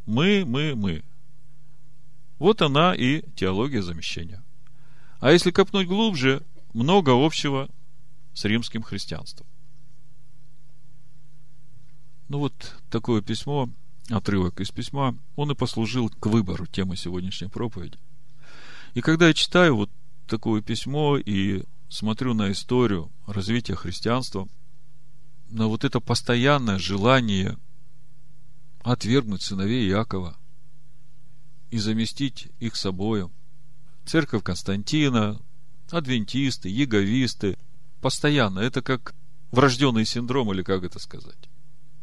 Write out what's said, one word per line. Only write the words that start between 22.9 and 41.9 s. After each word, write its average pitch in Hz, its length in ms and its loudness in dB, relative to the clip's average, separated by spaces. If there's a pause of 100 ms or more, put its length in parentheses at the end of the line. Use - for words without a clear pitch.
развития 104 480 0
христианства, 98 760 -2 (1000)
на 110 180 2
вот 110 160 0
это 127 160 2
постоянное 123 800 4
желание 101 800 4 (1200)
отвергнуть 117 600 2
сыновей 101 480 0
Иакова 95 480 0 (1300)
и 117 60 -2
заместить 110 720 0 (120)
их 117 160 -2
собою, 98 540 0 (760)
церковь 143 360 2
Константина, 107 960 2 (520)
адвентисты, 131 800 0
яговисты, 107 880 2 (420)
постоянно, 127 580 2
это 123 240 0
как - 320 -2 (380)
врожденный 127 520 6
синдром, 120 480 0
или 92 120 0
как 95 180 0
это 90 160 -4
сказать. - 500 -8 (540)